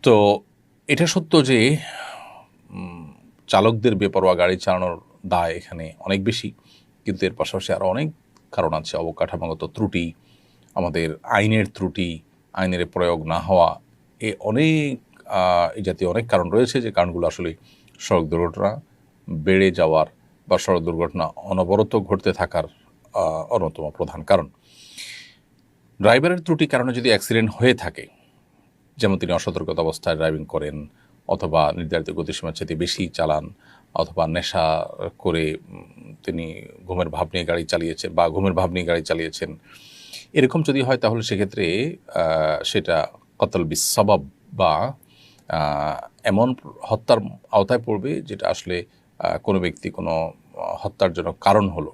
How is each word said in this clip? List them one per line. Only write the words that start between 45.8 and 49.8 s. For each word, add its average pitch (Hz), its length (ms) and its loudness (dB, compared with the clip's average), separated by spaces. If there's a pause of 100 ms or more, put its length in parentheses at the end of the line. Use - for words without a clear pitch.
এমন 117 300 2 (260)
হত্যার 113 380 2 (320)
আওতায় 110 320 2
পড়বে 120 400 -4
যেটা - 260 -6
আসলে, - 360 -4 (340)
আহ, - 200 -2
কোনো 95 220 0
ব্যক্তি 87 300 -4